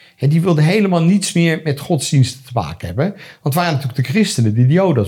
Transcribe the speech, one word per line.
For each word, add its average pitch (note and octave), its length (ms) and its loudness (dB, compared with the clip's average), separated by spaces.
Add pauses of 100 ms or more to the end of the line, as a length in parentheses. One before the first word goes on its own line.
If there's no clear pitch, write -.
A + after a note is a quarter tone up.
(160)
En C3+ 120 -2
die D#3+ 120 2
wilde E3 220 2
helemaal F3+ 400 2
niets F#3 300 2
meer E3 320 0
met C#3+ 160 -4
godsdiensten - 640 0
te - 100 -20
maken F2 320 -6
hebben. A2 240 -4
Want - 100 -14 (220)
het C#3+ 120 -2
waren F3 180 0
natuurlijk C3+ 240 -6 (100)
de C3 60 -8
christenen B2 420 0
die B2 120 4
de C3 60 2
Joden E3 360 2